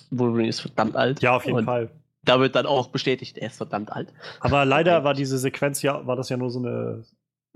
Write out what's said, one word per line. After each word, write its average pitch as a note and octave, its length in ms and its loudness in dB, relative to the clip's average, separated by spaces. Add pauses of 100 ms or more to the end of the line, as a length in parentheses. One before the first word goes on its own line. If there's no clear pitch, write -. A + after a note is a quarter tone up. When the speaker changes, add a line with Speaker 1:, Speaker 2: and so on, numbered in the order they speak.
(120)
Speaker 1:
Wolverine A#2 380 2
ist A2+ 100 -4
verdammt - 380 -2
alt. B2+ 240 0
Speaker 2:
Ja, B2 160 4
auf - 80 -2
jeden - 140 0
Speaker 1:
Und A2 60 0
Speaker 2:
Fall. A#2+ 240 -2 (360)
Speaker 1:
da B2+ 160 6
wird C3 140 2
dann B2 100 2
auch C3+ 240 0
bestätigt, - 480 -4
er A2 100 -8
ist - 100 -12
verdammt G#2+ 360 -6
alt. - 160 -8 (320)
Speaker 2:
Aber C#3 240 4
leider D#3+ 260 4
Speaker 1:
Ja. D#3+ 140 4
Speaker 2:
war C#3+ 80 2
diese C3+ 240 -2
Sequenz C#3 460 -2
ja, C#3+ 220 -2
war B2 120 -2
das B2+ 100 -6
ja B2+ 80 -4
nur B2+ 140 -4
so B2 100 -6
eine, A#2 460 -6 (500)